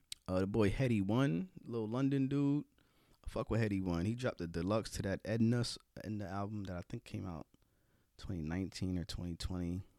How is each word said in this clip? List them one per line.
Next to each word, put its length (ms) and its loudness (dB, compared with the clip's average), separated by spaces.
Uh, 120 2
the 80 4
boy 220 6
Headie 320 4
One, 480 2
little 220 -2
London 400 2
dude. 360 2
I 40 -6
fuck 200 -4
with 100 2
Headie 220 2
One. 240 2
He 100 2
dropped 220 -4
the 100 -4
deluxe 440 0
to 100 -4
that 240 -2
Edna 360 4
s-, 160 -4
Edna 220 -6
album 400 -6
that 120 -6
I 120 -6
think 140 -8
came 240 -8
out 200 -8
twenty 240 -4
nineteen 560 -2
or 60 -2
twenty 320 -6
twenty. 480 -2